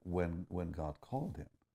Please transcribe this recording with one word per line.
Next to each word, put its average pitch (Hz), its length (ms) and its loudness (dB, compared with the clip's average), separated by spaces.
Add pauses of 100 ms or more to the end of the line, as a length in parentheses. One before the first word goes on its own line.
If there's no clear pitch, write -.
when, 87 440 2
when 87 240 0
God 76 300 -2
called - 340 -2
him? - 120 -8 (260)